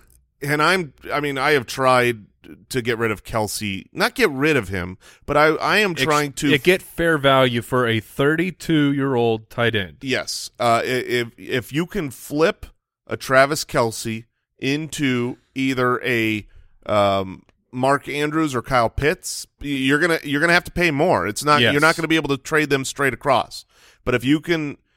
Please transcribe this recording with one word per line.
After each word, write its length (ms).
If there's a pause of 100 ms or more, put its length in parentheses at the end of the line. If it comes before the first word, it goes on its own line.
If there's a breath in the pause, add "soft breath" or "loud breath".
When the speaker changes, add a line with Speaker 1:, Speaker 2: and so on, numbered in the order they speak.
(420)
Speaker 1:
and 200
I'm, 320 (180)
I 100
mean, 160
I 140
have 140
tried 600 (440)
to 120
get 160
rid 140
of 120
Kelce, 680
not 240
get 160
rid 260
of 120
him, 280 (280 soft breath)
but 120
I, 180
I 240
am 120
Speaker 2:
Ex-, 120
Speaker 1:
trying 300
to 160
Speaker 2:
yeah, 80
get 240
fair 360
value 440
for 260
a 120
thirty-two-year-old 1500
tight 260
end. 260
Speaker 1:
Yes. 480 (100)
Uh, 240
i-, 40
if, 400 (100)
if 360
you 120
can 240
flip 560 (420)
a 100
Travis 480
Kelce 600 (320)
into 800 (180)
either 480
a, 440 (380)
um, 580 (280)
Mark 380
Andrews 460
or 80
Kyle 260
Pitts, 560 (160)
y-, 60
you're 320
gonna, 240
you're 180
gonna 120
have 100
to 80
pay 180
more. 380
It's 180
not, 160
Speaker 2:
Yes. 120
Speaker 1:
you're 80
not 140
gonna 120
be 80
able 140
to 80
trade 340
them 120
straight 300
across. 520 (380 soft breath)
But 120
if 80
you 160
can, 380 (200)